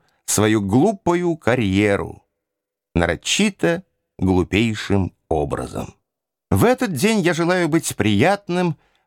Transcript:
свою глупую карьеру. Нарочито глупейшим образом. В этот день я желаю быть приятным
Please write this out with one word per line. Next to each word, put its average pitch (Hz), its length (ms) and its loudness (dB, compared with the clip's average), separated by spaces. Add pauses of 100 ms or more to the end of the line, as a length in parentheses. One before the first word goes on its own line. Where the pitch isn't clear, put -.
(260)
свою 110 360 2
глупую 170 760 0
карьеру. 101 840 0 (720)
Нарочито 170 880 -2 (340)
глупейшим 95 960 0 (140)
образом. - 640 -6 (540)
В 98 160 2
этот 247 280 0
день 202 260 0
я 175 140 2
желаю 170 360 0
быть 160 260 -2
приятным 170 840 0 (300)